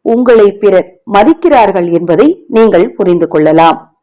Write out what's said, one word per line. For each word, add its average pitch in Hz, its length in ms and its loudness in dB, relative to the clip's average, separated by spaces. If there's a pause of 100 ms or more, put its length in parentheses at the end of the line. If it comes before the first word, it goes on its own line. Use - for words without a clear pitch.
உங்களை 226 520 0
பிறர் 190 500 -4 (100)
மதிக்கிறார்கள் 208 800 0
என்பதை 175 560 -2
நீங்கள் 220 440 0
புரிந்து 175 360 -2
கொள்ளலாம். 160 640 0 (120)